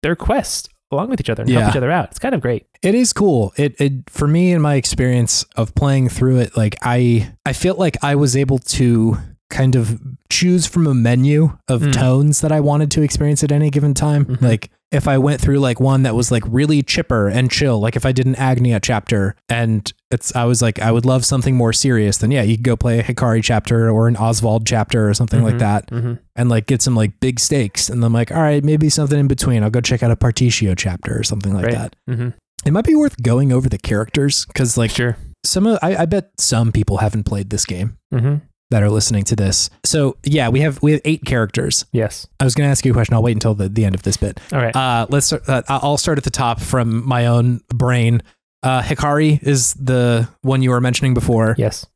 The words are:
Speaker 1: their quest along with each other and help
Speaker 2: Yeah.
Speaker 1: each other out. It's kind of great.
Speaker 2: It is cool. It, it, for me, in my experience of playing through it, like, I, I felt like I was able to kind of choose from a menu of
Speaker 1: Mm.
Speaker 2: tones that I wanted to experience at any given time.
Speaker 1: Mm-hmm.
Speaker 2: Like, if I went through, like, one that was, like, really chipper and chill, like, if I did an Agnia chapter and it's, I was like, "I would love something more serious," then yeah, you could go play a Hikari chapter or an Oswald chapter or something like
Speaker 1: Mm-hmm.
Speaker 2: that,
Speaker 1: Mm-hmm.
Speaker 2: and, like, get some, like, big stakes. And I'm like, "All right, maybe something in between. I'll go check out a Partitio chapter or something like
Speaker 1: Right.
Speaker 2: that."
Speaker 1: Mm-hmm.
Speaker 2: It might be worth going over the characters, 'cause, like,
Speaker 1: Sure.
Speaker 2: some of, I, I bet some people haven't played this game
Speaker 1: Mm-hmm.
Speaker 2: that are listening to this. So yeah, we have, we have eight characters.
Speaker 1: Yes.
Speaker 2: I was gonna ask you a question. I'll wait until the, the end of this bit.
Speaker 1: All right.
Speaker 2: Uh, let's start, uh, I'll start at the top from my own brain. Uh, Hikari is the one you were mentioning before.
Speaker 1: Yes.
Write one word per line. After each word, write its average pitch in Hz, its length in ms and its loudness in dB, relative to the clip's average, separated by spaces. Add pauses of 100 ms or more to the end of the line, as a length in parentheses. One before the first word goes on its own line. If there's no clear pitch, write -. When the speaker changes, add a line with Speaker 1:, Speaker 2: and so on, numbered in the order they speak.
Speaker 1:
their 165 120 -2
quest - 540 -4 (220)
along 170 180 -4
with 262 100 -4
each - 100 -6
other 113 120 -4
and 117 100 -2
help 120 120 2
Speaker 2:
Yeah. 107 80 2
Speaker 1:
each - 40 0
other 127 160 0
out. 165 200 -2
It's - 80 -16
kind 269 160 -4
of 147 60 -2
great. 117 240 -4 (180)
Speaker 2:
It 190 100 2
is 240 200 2
cool. 139 440 0
It, 147 220 -2
it, 139 300 -2
for - 180 -2
me, 170 240 2
in 170 100 2
my 147 140 2
experience 123 680 0 (120)
of 113 180 -4
playing 135 360 2
through 127 300 2
it, 117 160 -2
like, 107 280 0
I, 120 500 2 (120)
I 139 80 -2
felt 180 260 -2
like 180 240 0
I 143 120 0
was 139 200 2
able 135 240 0
to 117 580 2 (320)
kind 131 260 2
of 113 240 0 (300)
choose 180 380 2
from 170 200 0
a 139 60 2
menu 131 640 2 (100)
of 123 140 0
Speaker 1:
Mm. 143 120 0
Speaker 2:
tones 131 480 2
that 156 100 0
I 156 80 2
wanted 147 320 0
to 156 100 0
experience 147 420 0
at 147 80 0
any 147 180 2
given 143 240 0
time. 147 320 0
Speaker 1:
Mm-hmm. 127 200 -2
Speaker 2:
Like, 113 240 0 (220)
if 139 160 0
I 139 100 2
went 135 220 0
through, 139 200 2
like, 123 200 0
one 131 240 2
that 117 120 0
was, 117 160 0
like, 117 160 0
really 139 360 2
chipper - 460 0
and 123 200 0
chill, 123 300 0
like, 107 160 -2
if 120 100 -2
I 131 60 2
did 127 140 0
an 131 100 0
Agnia 123 440 0
chapter 101 560 -2 (120)
and 113 440 -2 (180)
it's, - 260 -4
I 120 80 0
was 120 180 2
like, 117 180 -2
"I 113 120 0
would 117 140 2
love 131 180 2
something 135 320 0
more 120 160 2
serious," 110 460 0
then 110 140 0
yeah, 139 100 0
you 110 160 2
could 117 80 -6
go 120 100 2
play 117 240 0
a 117 40 0
Hikari 113 380 0
chapter 113 480 0
or 113 200 4
an 120 80 0
Oswald 110 500 0
chapter 110 420 0
or 101 40 2
something 113 300 2
like 110 100 2
Speaker 1:
Mm-hmm. 117 60 -2
Speaker 2:
that, 104 300 0
Speaker 1:
Mm-hmm. 117 240 -4 (220)
Speaker 2:
and, 120 140 0
like, 113 160 2
get 127 160 0
some, 131 140 0
like, 107 260 0
big 131 180 -2
stakes. - 500 -2
And 117 140 -2
I'm 117 80 2
like, 117 200 0
"All 165 100 0
right, 147 240 2
maybe 151 240 4
something 147 300 0
in 143 100 2
between. 123 340 0
I'll 107 60 2
go 120 100 0
check 120 240 -2
out 117 80 2
a 110 60 2
Partitio 113 600 0
chapter 92 400 -6
or 110 60 -4
something 98 300 -4
like 101 140 -2
Speaker 1:
Right. 120 80 0
Speaker 2:
that." 113 200 -8 (140)
Speaker 1:
Mm-hmm. 120 200 -4 (360)
Speaker 2:
It 143 80 2
might 190 120 0
be 320 100 4
worth 294 260 0
going 123 320 2
over 131 160 0
the 107 80 -4
characters, 127 760 -2
'cause, 123 240 -2
like, 117 140 0
Speaker 1:
Sure. 120 240 0 (300)
Speaker 2:
some 190 220 0
of, 226 140 2
I, 185 200 0
I 170 40 2
bet 185 320 -2
some 113 360 0
people 104 240 0
haven't 104 260 -2
played 101 260 -6
this 101 160 -4
game 95 300 -6 (180)
Speaker 1:
Mm-hmm. 135 220 0 (360)
Speaker 2:
that 110 120 2
are 104 60 4
listening 107 360 0
to 104 100 -2
this. 98 340 -2 (140)
So 143 400 0
yeah, 139 260 0
we 131 120 2
have, 147 200 -2
we 151 120 4
have 147 100 0
eight 156 220 -2
characters. 117 640 -2
Speaker 1:
Yes. 110 340 -4 (140)
Speaker 2:
I 139 60 0
was 123 100 0
gonna 143 140 2
ask 139 160 0
you 127 60 2
a - 20 2
question. 120 220 0
I'll 113 80 2
wait 120 120 2
until 107 180 0
the, 101 140 -2
the 107 160 0
end 95 120 2
of 92 80 -6
this 98 120 -2
bit. - 240 -4 (140)
Speaker 1:
All 143 60 -2
right. 117 160 -2
Speaker 2:
Uh, 123 340 0
let's 143 180 0
start, 156 220 -4
uh, 131 180 0
I'll 143 300 -2
start 151 200 -2
at 139 60 -6
the - 60 -4
top 120 320 -2
from 117 440 -2
my 123 200 0
own 120 340 2 (140)
brain. 120 480 0 (420)
Uh, 131 180 0
Hikari 151 600 0
is 135 300 0
the 120 560 0 (140)
one 131 180 0
you 127 80 2
were 123 100 2
mentioning 127 360 0
before. 113 420 0
Speaker 1:
Yes. - 280 -4 (100)